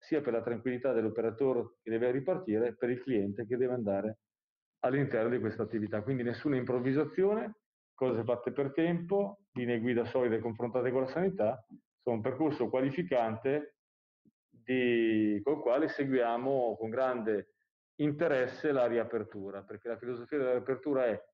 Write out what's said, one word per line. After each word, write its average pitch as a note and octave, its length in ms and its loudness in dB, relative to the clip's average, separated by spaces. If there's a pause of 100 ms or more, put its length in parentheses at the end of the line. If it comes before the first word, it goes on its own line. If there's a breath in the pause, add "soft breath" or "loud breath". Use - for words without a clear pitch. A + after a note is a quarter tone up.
sia D#3 200 -2
per B2 100 -2
la A2+ 100 0
tranquillità B2 520 -2
dell'operatore A2+ 880 0
che - 80 -10
deve A2+ 220 2
ripartire, B2 600 0
per A#2+ 160 -2
il B2 120 -2
cliente G2+ 440 -2
che B2 120 -2
deve B2 160 0
andare G#2+ 460 -2 (600)
all'interno B2+ 500 2
di B2 100 0
questa G#2+ 240 -2
attività. G#2+ 380 -2
Quindi B2 220 -2
nessuna A#2+ 320 0
improvvisazione, D3 1000 0 (380)
cose A#2+ 300 0
fatte A#2+ 280 -2
per C#3 200 -2
tempo, F3 840 0
linee A#2+ 260 0
guida A#2 260 2
solide A#2+ 340 2
confrontate A#2+ 520 -2
con C3 100 2
la C3 60 0
sanità, F#3 580 0 (360)
sono A#2+ 160 0
un G#2 40 -4
percorso B2 480 0
qualificante C3 1080 0 (720)
di, A2+ 960 2
col D3 180 0
quale C3+ 280 2
seguiamo B2 880 0
con A2 120 -6
grande A#2 640 -2 (460)
interesse D3 720 0
la B2+ 160 4
riapertura, G#2 760 -4
perché G#2+ 260 -12
la A2+ 80 -6
filosofia A#2+ 400 -6
della B2+ 140 2
riapertura B2+ 560 0
è G#2+ 140 0 (120)